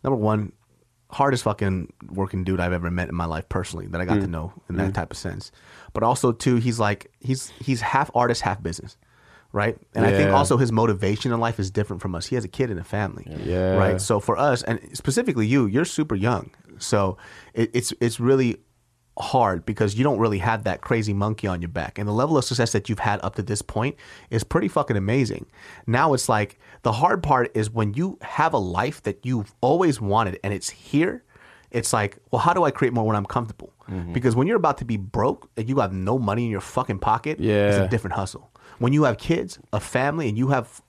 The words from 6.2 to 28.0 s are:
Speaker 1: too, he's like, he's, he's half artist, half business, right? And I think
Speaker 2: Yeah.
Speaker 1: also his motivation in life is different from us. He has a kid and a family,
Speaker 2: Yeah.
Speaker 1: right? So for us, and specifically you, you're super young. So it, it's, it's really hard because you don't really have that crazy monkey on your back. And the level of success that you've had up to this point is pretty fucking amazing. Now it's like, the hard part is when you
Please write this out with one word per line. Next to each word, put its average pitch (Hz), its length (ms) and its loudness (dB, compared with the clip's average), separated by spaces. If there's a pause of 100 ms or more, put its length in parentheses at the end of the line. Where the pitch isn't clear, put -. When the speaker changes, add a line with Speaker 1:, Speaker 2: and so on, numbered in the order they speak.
Speaker 1:
too, 123 240 2
he's 117 240 0
like, 104 400 0
he's, 131 400 -6
he's 127 220 -2
half 135 340 0
artist, 120 260 2
half 95 220 -2
business, - 320 -8 (560)
right? 107 240 0 (180)
And 113 100 2
I 110 60 6
think 98 200 4
Speaker 2:
Yeah. 98 60 6
Speaker 1:
also 135 200 4
his 120 160 2
motivation 107 600 2
in 117 60 0
life 117 220 0
is 95 100 -2
different 101 320 -4
from 90 140 -4
us. 85 100 -8
He - 80 -4
has 117 100 -2
a 95 40 -10
kid 127 220 -2
and 90 100 -6
a 90 40 -10
family, 98 420 -4 (180)
Speaker 2:
Yeah. 92 320 2
Speaker 1:
right? 95 240 4
So 104 180 0
for - 180 0
us, 131 280 2
and 113 160 -2 (140)
specifically 135 520 0
you, 123 200 4
you're 120 180 2
super 151 320 -2
young. 104 340 0 (280)
So 98 380 0 (380)
it, 113 180 0
it's, 120 280 -2
it's 117 180 0
really 123 380 4 (600)
hard 101 460 0
because 104 320 0
you 127 80 2
don't 139 140 2
really 107 200 2
have 110 260 -2
that 92 180 -2
crazy 110 320 0
monkey 104 320 -2
on 90 160 -2
your 85 80 -6
back. - 280 -8
And 104 80 -4
the 104 60 -2
level 143 240 2
of 127 80 2
success 117 280 0
that 101 180 -2
you've 104 80 -2
had 104 240 0
up 92 140 -6
to 104 60 -4
this 101 200 -4
point 123 340 -4 (340)
is 110 140 -2
pretty 190 240 0
fucking 139 280 0
amazing. 110 500 0 (400)
Now 139 260 2
it's 127 160 0
like, 104 300 0 (240)
the 113 100 0
hard 170 300 2
part 135 320 2
is 107 160 0
when 107 240 -2
you 175 260 -4